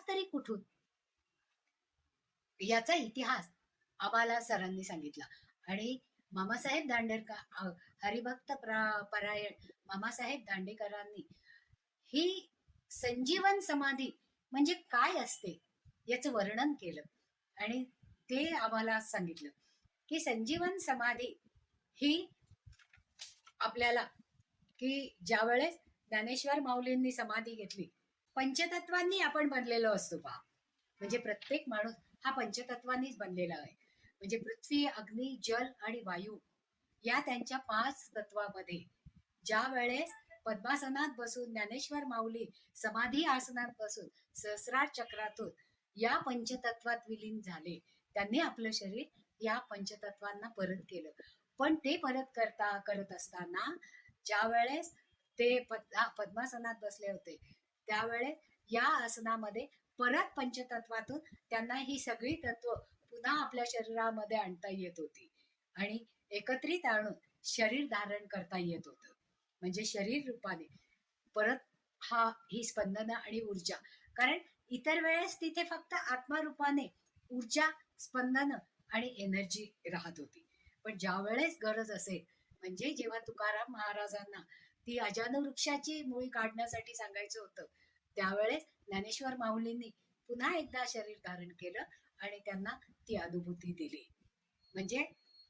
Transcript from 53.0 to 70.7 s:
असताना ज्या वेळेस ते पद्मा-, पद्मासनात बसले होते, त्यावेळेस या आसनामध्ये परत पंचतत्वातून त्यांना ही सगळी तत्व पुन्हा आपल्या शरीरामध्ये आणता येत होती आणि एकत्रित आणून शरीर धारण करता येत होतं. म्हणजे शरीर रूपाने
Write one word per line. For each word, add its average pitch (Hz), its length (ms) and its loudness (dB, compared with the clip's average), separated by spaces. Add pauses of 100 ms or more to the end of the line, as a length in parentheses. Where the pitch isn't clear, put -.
असताना 180 640 -4 (480)
ज्या 208 220 4
वेळेस 247 460 2 (460)
ते 247 200 6
पद्मा-, 226 580 0
पद्मासनात 233 640 -4
बसले 202 300 -6
होते, 170 260 -10 (500)
त्यावेळेस 233 500 2 (320)
या 233 140 4
आसनामध्ये 226 840 2 (300)
परत 285 300 4 (100)
पंचतत्वातून 247 800 -4 (300)
त्यांना 233 260 0
ही 269 240 -2
सगळी 247 360 -2
तत्व 240 380 -2 (380)
पुन्हा 262 320 2
आपल्या 247 240 0
शरीरामध्ये 220 680 0
आणता 185 340 -2
येत 185 260 -4
होती - 340 -10 (440)
आणि 208 220 -2 (320)
एकत्रित 262 560 0
आणून 214 280 4 (300)
शरीर 240 420 2
धारण 208 400 -2
करता 185 320 -4
येत 175 280 0
होतं. - 280 -20 (500)
म्हणजे 185 220 -2
शरीर 220 420 0
रूपाने 190 400 -6 (680)